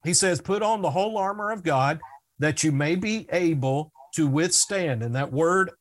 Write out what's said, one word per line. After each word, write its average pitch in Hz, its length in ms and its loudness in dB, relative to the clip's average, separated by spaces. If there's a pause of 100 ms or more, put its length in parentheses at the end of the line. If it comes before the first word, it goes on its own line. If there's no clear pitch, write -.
he 170 100 -2
says, 180 280 2
"Put 202 200 -2
on 220 200 0
the 160 100 0
whole 208 260 -2
armor 202 340 -4
of 208 120 -8
God 147 360 2 (400)
that 151 240 0
you 156 80 2
may 147 240 0
be 214 360 -4
able 151 600 0 (220)
to 160 140 2
withstand." 165 760 0
And 120 120 -4
that 135 160 -2
word 170 500 2